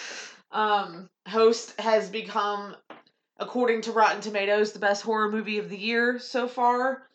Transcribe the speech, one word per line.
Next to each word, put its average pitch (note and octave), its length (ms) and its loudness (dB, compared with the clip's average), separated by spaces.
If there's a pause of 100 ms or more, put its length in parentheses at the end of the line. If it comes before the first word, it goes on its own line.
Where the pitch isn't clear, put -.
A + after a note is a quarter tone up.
(500)
Um, G3 600 -2 (180)
Host A3+ 500 2
has G#3+ 300 2
become, G3+ 680 -4 (640)
according A#3 440 0
to A3 100 -6
Rotten G#3 300 4
Tomatoes, G#3 500 0
the G3+ 60 -14
best G3+ 240 2
horror G#3+ 280 0
movie G#3+ 280 -4
of F3+ 100 -6
the G3 80 -10
year A#3 420 0
so A#3+ 300 -4
far. B3 540 0 (120)